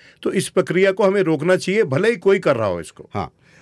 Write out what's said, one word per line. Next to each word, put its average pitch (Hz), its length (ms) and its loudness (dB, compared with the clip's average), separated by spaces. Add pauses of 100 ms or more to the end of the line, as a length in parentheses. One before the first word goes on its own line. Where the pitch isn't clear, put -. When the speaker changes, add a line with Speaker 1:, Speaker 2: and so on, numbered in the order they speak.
(240)
Speaker 1:
तो - 80 -4
इस 185 180 -2
प्रक्रिया 190 420 0
को 202 120 0
हमें 196 180 2
रोकना 160 340 0
चाहिए, 196 280 0
भले 165 260 0
ही 233 60 2
कोई 202 240 2
कर 170 160 0
रहा 110 120 -2
हो 87 120 -4
इसको। - 340 -16
Speaker 2:
हाँ। 92 180 -6 (300)